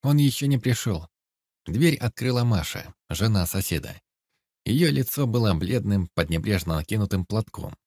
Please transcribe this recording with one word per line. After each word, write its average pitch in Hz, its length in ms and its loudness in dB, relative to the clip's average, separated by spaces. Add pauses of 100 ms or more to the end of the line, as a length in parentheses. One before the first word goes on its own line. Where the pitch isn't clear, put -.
Он 143 120 4
ещё 143 300 2
не 139 120 2
пришёл. 110 520 -2 (560)
Дверь 147 300 2
открыла 120 480 -2
Маша, 107 500 -2 (160)
жена 98 380 0
соседа. - 520 -4 (680)
Её 151 260 2
лицо 135 340 0
было 113 300 2
бледным, 98 580 0
под 78 160 -2
небрежно 82 460 0
накинутым 95 500 -2
платком. - 500 -6 (120)